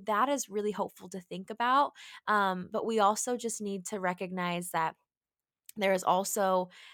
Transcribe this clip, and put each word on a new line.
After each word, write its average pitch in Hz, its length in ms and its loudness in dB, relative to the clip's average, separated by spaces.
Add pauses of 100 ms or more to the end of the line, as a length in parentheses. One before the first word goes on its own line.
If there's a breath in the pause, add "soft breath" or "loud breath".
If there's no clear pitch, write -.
that 220 220 2
is 285 200 -2
really 208 240 -2
hopeful 190 380 -6
to 190 100 -12
think 180 300 -10
about. 254 420 2 (340 loud breath)
Um, 190 460 2
but 220 120 -2
we 220 140 0
also 214 380 4
just 226 240 -6
need 196 260 -6
to 202 140 -6
recognize 180 720 -4
that 160 240 -2 (800)
there 196 200 2
is 185 100 -2
also, 185 640 2 (260 loud breath)